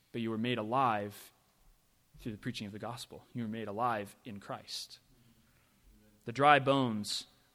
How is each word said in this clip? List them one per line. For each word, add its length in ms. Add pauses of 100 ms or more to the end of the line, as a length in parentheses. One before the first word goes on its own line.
(100)
but 120
you 80
were 80
made 200
alive 560 (1080)
through 120
the 60
preaching 280
of 60
the 60
gospel." 540
You 100
were 60
made 200
alive 460 (100)
in 160
Christ. 580 (1300)
The 80
dry 260
bones 680 (300)